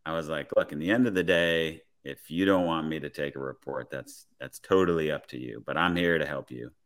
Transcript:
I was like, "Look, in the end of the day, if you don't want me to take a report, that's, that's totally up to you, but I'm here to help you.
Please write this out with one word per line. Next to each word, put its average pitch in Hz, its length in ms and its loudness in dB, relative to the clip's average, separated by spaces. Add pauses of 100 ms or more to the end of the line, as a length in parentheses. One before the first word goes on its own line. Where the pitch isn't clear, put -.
I 80 60 -6
was 80 160 -4
like, 73 280 -6
"Look, 82 160 2
in 73 60 -6
the 80 120 0
end 123 160 4
of 104 80 0
the 90 80 4
day, 82 600 2 (200)
if - 280 -12
you 87 160 2
don't 92 200 4
want 80 220 -2
me 78 120 -4
to 71 100 -8
take 71 260 -6
a 67 40 -8
report, 65 500 -10
that's, - 360 -12 (140)
that's 65 180 -14
totally 87 520 2
up 73 180 -6
to 67 100 -12
you, 60 280 -12
but 69 100 -4
I'm 87 200 2
here 85 220 4
to 73 80 -2
help 71 240 -8
you. 62 200 -12 (160)